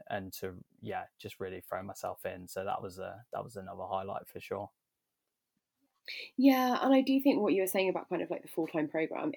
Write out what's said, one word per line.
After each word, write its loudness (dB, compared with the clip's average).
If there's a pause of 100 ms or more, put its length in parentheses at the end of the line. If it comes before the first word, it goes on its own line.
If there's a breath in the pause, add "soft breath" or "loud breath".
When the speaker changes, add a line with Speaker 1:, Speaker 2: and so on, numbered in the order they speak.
Speaker 1:
and -6
to, -8 (300)
yeah, -6 (120)
just -12
really -8
throw -4
myself -8
in. -10
So -6
that -4
was -10
a, -10 (100)
that -4
was -14
another -10
highlight -4
for -14
sure. -6 (1700 loud breath)
Speaker 2:
Yeah, 6
and 6
I 10
do 4
think 6
what 4
you 4
were 0
saying 2
about -2
kind 0
of, -4
like, -6
the -18
full-time 0
program, -2